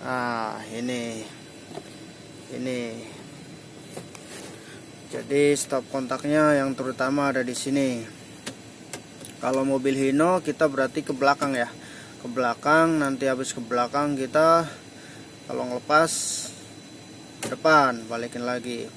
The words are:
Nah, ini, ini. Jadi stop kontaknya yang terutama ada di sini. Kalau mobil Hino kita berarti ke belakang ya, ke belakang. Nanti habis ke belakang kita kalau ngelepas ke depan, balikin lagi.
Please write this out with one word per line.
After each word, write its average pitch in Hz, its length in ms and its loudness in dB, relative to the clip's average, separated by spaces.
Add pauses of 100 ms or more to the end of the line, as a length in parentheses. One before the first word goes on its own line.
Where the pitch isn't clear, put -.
Nah, 117 640 -2
ini, 117 540 -6 (1300)
ini. 127 260 -4 (2250)
Jadi 143 480 4
stop 131 320 -2
kontaknya 147 640 4
yang 135 220 2
terutama 131 580 0
ada 131 80 0
di 123 140 -4
sini. 135 480 0 (1400)
Kalau 131 240 0
mobil 135 320 0
Hino 151 480 4
kita 151 240 2
berarti 135 320 0
ke 139 160 -4
belakang 139 400 4
ya, 120 160 -2 (480)
ke 127 80 -10
belakang. 147 720 4
Nanti 135 300 0
habis 131 260 -2
ke 120 80 -8
belakang 123 480 0
kita 156 560 4 (800)
kalau 127 240 -4
ngelepas 151 400 4 (1300)
ke - 80 -6
depan, 131 640 4
balikin 120 320 -6
lagi. 120 400 -4 (120)